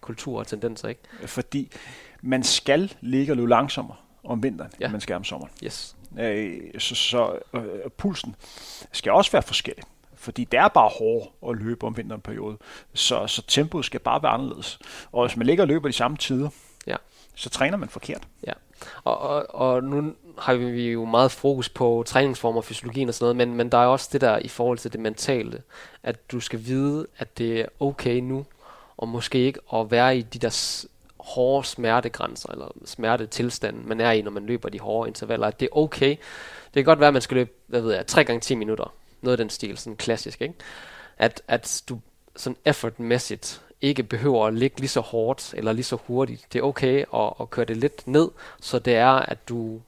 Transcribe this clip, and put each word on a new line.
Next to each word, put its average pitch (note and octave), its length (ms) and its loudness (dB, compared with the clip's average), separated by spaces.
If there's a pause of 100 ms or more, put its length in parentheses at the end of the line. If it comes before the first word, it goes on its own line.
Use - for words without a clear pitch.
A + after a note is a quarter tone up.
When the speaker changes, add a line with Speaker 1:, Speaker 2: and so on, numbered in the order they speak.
Speaker 1:
kulturer A#2 380 -10
og A2 80 -8
tendenser, A2 420 -6
ikke? A#2 120 -10 (260)
Speaker 2:
Fordi - 440 -6 (520)
man B2+ 200 0
skal C#3+ 580 2
ligge C3+ 320 0
og C3+ 40 2
løbe A#2+ 120 0
langsommere A#2 480 2 (280)
om A#2 180 -2
vinteren, B2 280 -4 (100)
Speaker 1:
Ja. - 40 -4
Speaker 2:
end A2 80 -4
man G#2+ 80 -6
skal F#2 160 -6
om G2 80 -8
sommeren. C#2+ 280 -10 (120)
Speaker 1:
Yes. - 320 -12 (220)
Speaker 2:
Øh, G#2+ 420 -4 (180)
så, - 160 -4
så, A2+ 440 2 (160)
øh, G#2 420 -8
pulsen D3+ 400 -4 (560)
skal - 200 0
også F#3 200 6
være B2 100 4
forskellig, - 420 -6 (300)
fordi - 300 -8
det A#2+ 140 2
er F#3+ 100 8
bare A#2+ 200 6 (100)
hårdere A2+ 300 0 (200)
at A#2+ 80 -2
løbe A2+ 300 -6
om A2 100 -6
vinteren G#2+ 240 -10
periode, G#2+ 360 -10 (380)
så, A2 320 0
så - 160 -4
tempoet D3+ 420 0
skal - 160 -6
bare B2+ 220 0
være A#2 100 4
anderledes. - 460 -6 (340)
Og A#2+ 140 2
hvis - 100 -4
man A#2 100 2
ligger E3+ 180 6
og D3+ 40 2
løber D3 200 2
de B2+ 40 -2
samme B2+ 240 0
tider, C#3 320 -2 (380)
Speaker 1:
Ja. - 100 -6 (380)
Speaker 2:
så - 160 -12
træner D#3 260 0
man F#3+ 120 -6
forkert. - 340 -10 (240)
Speaker 1:
Ja. - 60 -8 (520)
Og, - 140 2
og, D3 360 -4
og C3 300 2
nu D3 300 -2 (240)
har B2+ 160 2
vi A#2+ 380 0
jo A2+ 120 -2
meget A#2+ 260 6
fokus C3+ 380 0
på A#2 380 2
træningsformer, A#2+ 540 2
fysiologien A#2+ 480 -4
og A#2 60 -2
sådan - 100 -2 (120)
noget, A#2+ 120 4
men, A#2+ 80 -4
men A#2+ 160 2
der A#2+ 60 8
er B2 80 8
også C3 260 2
det C#3 80 2
der A#2 180 4
i A#2+ 100 -6
forhold A#2+ 300 0
til A#2 140 -8
det A2+ 80 -6
mentale, A#2 640 -2 (400)
at - 300 -8
du A#2+ 80 -4
skal A2+ 260 -8
vide, C#3+ 400 0 (120)
at - 200 -10
det A2+ 220 0
er A2 60 -2 (140)
okay C#3 400 0
nu, C3 260 -6 (500)
og A#2 120 -6
måske A#2 300 -2
ikke C3 220 2 (140)
at A2 160 0
være B2 280 6
i A#2 40 -2
de A#2 160 -12
der A#2+ 100 0
s-, - 380 -4 (340)
hårde C3 460 2
smertegrænser, - 840 0
eller - 160 -12 (160)
smertetilstande, A2+ 1040 -2
man A2+ 120 -4
er A#2 100 6
i, A2 120 4
når G#2 80 -6
man G2+ 160 -8
løber A2+ 220 -4
de G2+ 120 -10
hårde A2 280 -2
intervaller, A2+ 380 -4
at - 140 -4
det B2+ 120 0
er - 40 0
okay. D3 340 2
Det - 640 -10
kan C#3 100 4
godt D#3 160 8
være, D3 80 10
at C#3+ 40 8
man B2+ 100 4
skal - 140 -4
løbe, B2 140 2 (160)
hvad A#2+ 140 0
ved A2+ 140 0
jeg, F#2 120 -2
tre D#3 180 6
gange A#2 160 0
ti - 140 -2
minutter, A2 380 -4 (300)
noget B2 100 2
af A#2+ 120 2
den G#2 60 -6
stil, G2 280 -8
sådan A2 180 -12
klassisk, - 460 -4
ikke? D#3 120 -8 (640)
At, - 300 2
at - 400 -2
du A#2 120 -10 (360)
sådan - 280 -6
effortmæssigt A#2 960 -2 (200)
ikke C#3 200 2
behøver A2+ 440 2
at A2 80 2
ligge B2+ 260 0
lige C3+ 80 -2
så - 120 0
hårdt A2+ 560 -2
eller - 160 0
lige A#2+ 120 -2
så B2+ 120 -4 (100)
hurtigt. A#2+ 460 -2
Det B2 60 0
er A#2+ 40 0
okay C3+ 420 2 (100)
at, A2 260 2
at A#2 100 -8
køre A#2 140 -2
det A2 120 -4
lidt C3 300 -2
ned, D3 240 4 (300)
så - 180 -4
det A#2+ 180 2
er, A#2+ 160 8
at - 360 0
du A2+ 400 -6